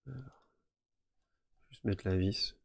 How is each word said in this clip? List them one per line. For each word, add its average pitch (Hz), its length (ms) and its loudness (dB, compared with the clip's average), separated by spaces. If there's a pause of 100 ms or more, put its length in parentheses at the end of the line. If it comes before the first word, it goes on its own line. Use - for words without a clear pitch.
Alors, 131 380 -14 (1300)
juste - 160 -12
mettre 101 220 0
la 92 100 4
vis. 95 480 0